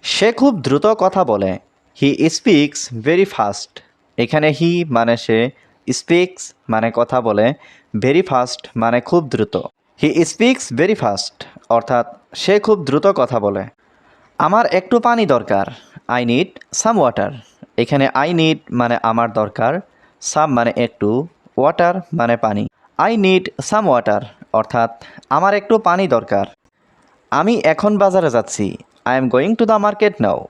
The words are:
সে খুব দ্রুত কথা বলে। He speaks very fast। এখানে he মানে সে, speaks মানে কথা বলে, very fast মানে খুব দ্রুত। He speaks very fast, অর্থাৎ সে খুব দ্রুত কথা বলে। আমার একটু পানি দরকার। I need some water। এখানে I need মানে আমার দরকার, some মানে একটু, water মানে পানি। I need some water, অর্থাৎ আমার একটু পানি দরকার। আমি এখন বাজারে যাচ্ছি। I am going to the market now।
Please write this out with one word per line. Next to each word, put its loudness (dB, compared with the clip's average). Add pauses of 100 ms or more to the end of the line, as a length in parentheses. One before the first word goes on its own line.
(140)
সে 2 (120)
খুব 4 (140)
দ্রুত 2 (160)
কথা 2 (100)
বলে। 0 (500)
He 4 (280)
speaks 2 (260)
very 2
fast। -4 (520)
এখানে 0 (100)
he 2 (260)
মানে 2 (100)
সে, 0 (640)
speaks 0 (300)
মানে 0 (100)
কথা 0 (100)
বলে, 2 (580)
very 2
fast -2 (220)
মানে 2 (120)
খুব 2 (100)
দ্রুত। -2 (460)
He 2 (220)
speaks 0 (140)
very 2
fast, -4 (420)
অর্থাৎ 0 (360)
সে 2 (120)
খুব 2 (100)
দ্রুত 0 (140)
কথা 0
বলে। -2 (840)
আমার 2 (140)
একটু 0 (100)
পানি 2 (100)
দরকার। 0 (520)
I -2
need 0 (340)
some 0
water। -2 (520)
এখানে 0 (200)
I -2 (120)
need 2 (220)
মানে 0 (140)
আমার 0 (120)
দরকার, -2 (580)
some 0
মানে 0 (140)
একটু, -4 (520)
water 2 (240)
মানে 2 (100)
পানি। -2 (440)
I 0 (120)
need 4 (260)
some 0
water, 2 (380)
অর্থাৎ -2 (460)
আমার 2
একটু -2 (140)
পানি 2 (120)
দরকার। -2 (960)
আমি 0 (180)
এখন 0 (100)
বাজারে 2
যাচ্ছি। -2 (460)
I 2
am 0
going 2
to 4
the 4
market 0 (120)
now। 0 (120)